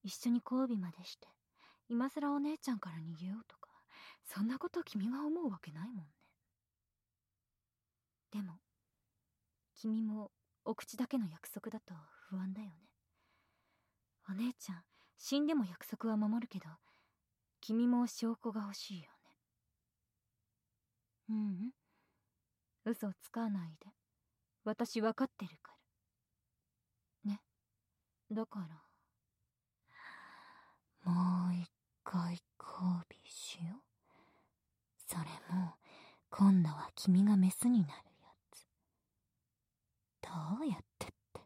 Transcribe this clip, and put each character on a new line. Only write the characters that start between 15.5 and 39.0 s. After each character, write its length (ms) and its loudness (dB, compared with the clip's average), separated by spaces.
も 100 2
約 220 -12
束 220 -6
は 60 2
守 280 2
る 40 -8
け 120 -10
ど、 100 -14
君 280 2
も 200 6
証 280 -2
拠 160 -4
が 100 -2
欲 140 -6
し 240 -10
い 20 -12
よ 20 -18
ね。 60 -20
う 40 0
う 20 0
ん。 360 -2
嘘 280 -2
つ 160 -18
か 200 -2
な 180 -2
い 120 -14
で。 120 -20
私 380 -2
分 120 4
か 120 2
っ 20 -8
て 180 -8
る 160 -12
か 120 -20
ら。 60 0
ね。 100 -6
だ 140 -2
か 140 -10
ら。 260 -10
も 380 4
う 60 2
一 140 -4
回 380 -2
交 400 0
尾 40 -8
し 380 -12
よ 100 -8
う。 60 -18
そ 180 -12
れ 80 -4
も、 180 0
今 320 10
度 80 4
は 260 -8
君 280 6
が 120 8
メ 140 8
ス 180 2
に 140 8
な 60 4
る 60 -10
や 80 -20
つ。 160 -20